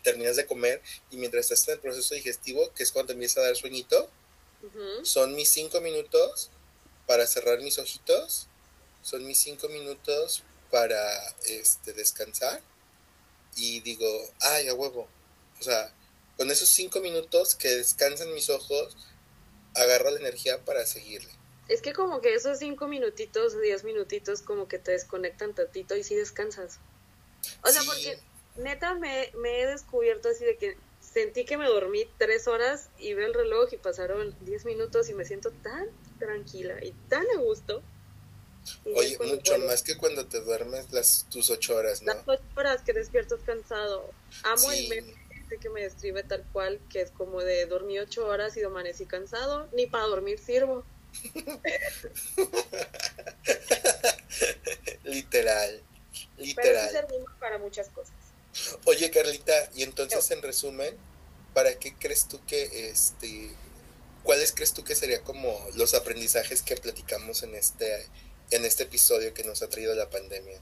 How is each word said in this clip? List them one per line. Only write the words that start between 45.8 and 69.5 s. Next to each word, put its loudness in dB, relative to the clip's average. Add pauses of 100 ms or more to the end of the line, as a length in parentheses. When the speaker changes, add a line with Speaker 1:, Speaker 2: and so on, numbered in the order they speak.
Speaker 2:
describe -6
tal -6 (100)
cual, -2
que -2
es -4
como -6
de 2
dormí -2
ocho -4
horas -2
y -2
amanecí -6
cansado, -6
ni 2
para -2
dormir -2
sirvo. 2 (300)
Speaker 1:
<laughs> -12 (3500)
Literal, 2 (300)
Speaker 2:
Pero -16 (100)
sí -10
Speaker 1:
literal. 6
Speaker 2:
servimos -4
para -6
muchas -8
cosas. -16 (720)
Speaker 1:
Oye, 6
Carlita, 4
y -4
entonces, 0
Speaker 2:
Yo. 0
Speaker 1:
en -6
resumen, -4 (580)
¿para 6
qué -12
crees 0
tú -12
que, -4
este, -2 (720)
cuáles 4
crees 0
tú -10
que -4
serían 0
como -4 (100)
los 4
aprendizajes 0
que -2
platicamos -8
en -10
este, -2 (440)
en 4
este 2
episodio 4
que -10
nos -6